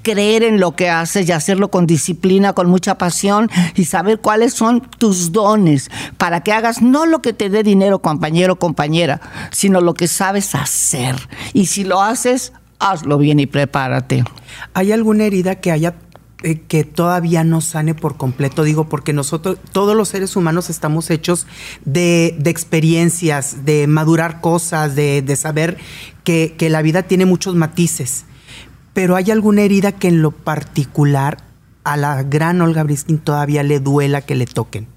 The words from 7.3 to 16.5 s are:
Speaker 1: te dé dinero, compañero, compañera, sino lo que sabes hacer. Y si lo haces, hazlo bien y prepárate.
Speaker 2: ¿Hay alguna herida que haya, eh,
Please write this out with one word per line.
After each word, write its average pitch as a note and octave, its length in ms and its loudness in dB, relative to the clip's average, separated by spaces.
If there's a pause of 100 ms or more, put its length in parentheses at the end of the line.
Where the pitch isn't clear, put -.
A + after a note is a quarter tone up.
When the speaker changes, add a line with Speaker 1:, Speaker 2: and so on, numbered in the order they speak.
Speaker 1:
te G3+ 160 -4
dé G#3+ 120 2
dinero, G3 400 4
compañero, E3+ 560 0
compañera, D#3 640 -2 (300)
sino F#3+ 300 2
lo E3+ 120 2
que E3+ 140 -2
sabes G3 480 -2
hacer. C3 600 -4 (380)
Y F#3+ 140 2
si G3+ 160 -4
lo F#3+ 180 0
haces, B3 520 -2 (260)
hazlo D3+ 400 0
bien D3 200 4
y C#3 60 2
prepárate. C3 760 -2 (500)
Speaker 2:
¿Hay G3 180 0
alguna A3 340 2
herida F#3+ 300 0
que F#3 160 -2
haya, E3 220 0 (480)
eh, D#3+ 260 -4